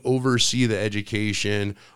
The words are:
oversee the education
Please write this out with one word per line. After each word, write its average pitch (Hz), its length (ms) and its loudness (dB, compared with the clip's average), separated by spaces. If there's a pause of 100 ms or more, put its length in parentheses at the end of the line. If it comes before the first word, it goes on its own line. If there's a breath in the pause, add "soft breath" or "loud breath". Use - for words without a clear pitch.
oversee 127 640 2
the 107 120 0
education 104 960 -2 (200 soft breath)